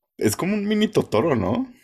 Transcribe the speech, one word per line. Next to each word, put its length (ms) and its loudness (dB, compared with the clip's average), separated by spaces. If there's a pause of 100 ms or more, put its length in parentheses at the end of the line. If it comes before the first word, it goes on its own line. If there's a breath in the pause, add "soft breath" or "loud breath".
(160)
es 200 0
como 180 -2
un 120 -4
mini 220 2
Totoro, 480 0
¿no? 340 -2 (140)